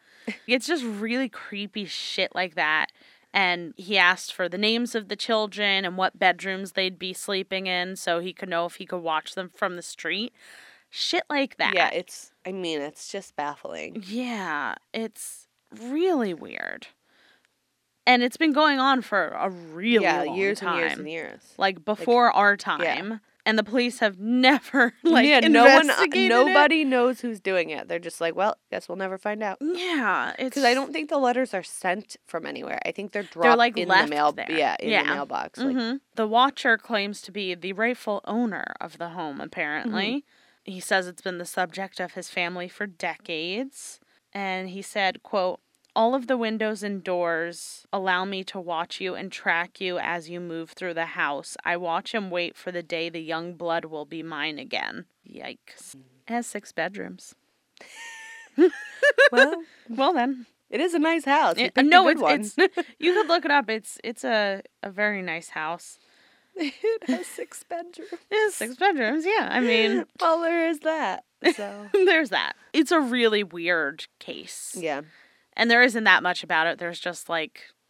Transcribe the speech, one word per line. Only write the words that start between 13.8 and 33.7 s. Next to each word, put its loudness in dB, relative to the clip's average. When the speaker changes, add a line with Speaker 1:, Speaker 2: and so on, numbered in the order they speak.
Speaker 2:
Yeah, -6
it's -12
really -2
weird. -12
And 6
it's -2
been 2
going 2
on 2
for -2
a -4
really 0
Speaker 1:
Yeah, 2
Speaker 2:
long -4
Speaker 1:
years 0
Speaker 2:
time. -4
Speaker 1:
and -2
years -2
and -10
years. -12
Speaker 2:
Like, 0
Speaker 1:
Like, -16
Speaker 2:
before 4
our 6
Speaker 1:
yeah. 2
Speaker 2:
time. -4
And 2
the 0
police -2
have 0
<laughs> -
never, 4
like, 6
Speaker 1:
Yeah, 8
no 8
one, 12
uh, 10
Speaker 2:
investigated 2
it. 6
Speaker 1:
nobody 6
knows 2
who's -8
doing 0
it. -8
They're -2
just -8
like, 0
"Well, 2
guess -8
we'll -8
never -6
find -6
out." -6
Speaker 2:
Yeah, -2
it's -4
Speaker 1:
'Cause 0
I 6
don't -2
think -6
the 0
letters 0
are -6
sent -6
from -8
anywhere. -8
I -4
think -8
they're -6
dropped -6
Speaker 2:
They're, 8
like, 4